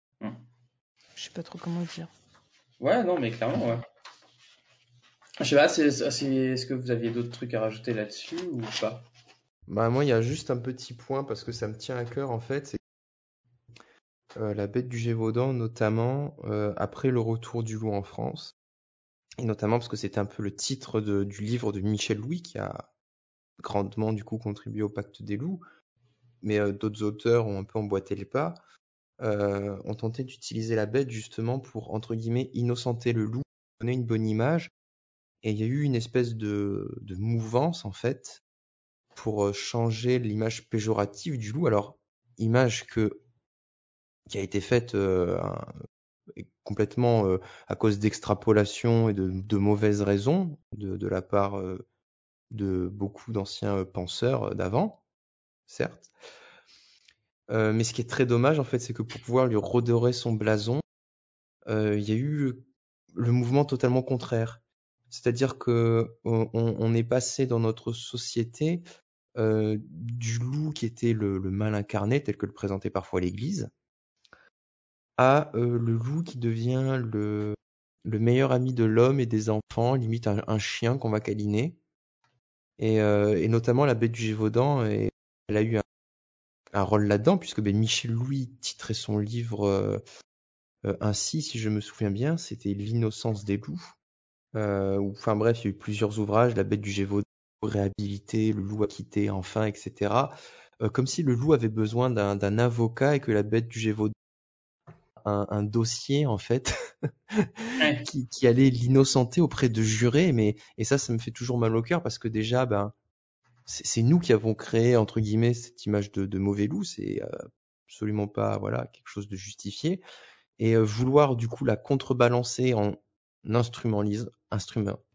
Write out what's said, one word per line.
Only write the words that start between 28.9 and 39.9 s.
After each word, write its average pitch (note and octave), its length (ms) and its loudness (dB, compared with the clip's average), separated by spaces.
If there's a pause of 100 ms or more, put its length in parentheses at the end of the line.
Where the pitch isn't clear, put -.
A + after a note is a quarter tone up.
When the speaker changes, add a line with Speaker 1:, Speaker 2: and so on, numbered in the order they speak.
Speaker 3:
euh, G2+ 640 -2
ont G#2+ 100 -6
tenté A#2 280 -6
d'utiliser A2+ 520 -6
la G#2+ 120 0
bête, B2+ 240 -2
justement, A2+ 480 -6
pour, - 340 -10
entre A2+ 220 -6
guillemets, A#2 380 -2
innocenter A#2+ 600 -2
le G#2+ 120 0
loup, A#2 160 -4 (400)
donner A#2+ 120 -2
une B2 120 -2
bonne A2 200 0
image, A#2+ 440 0 (720)
et A2 80 0
il G#2 60 -2
y A2 60 -2
a A2+ 40 0
eu C#3+ 160 0
une C3+ 120 2
espèce A#2 400 0
de, G2+ 640 -4
de G2+ 140 -12
mouvance, A#2 720 0
en G#2 60 -6
fait, - 480 -6 (760)
pour, G#2 300 0
euh, G2+ 80 2
changer A#2 640 0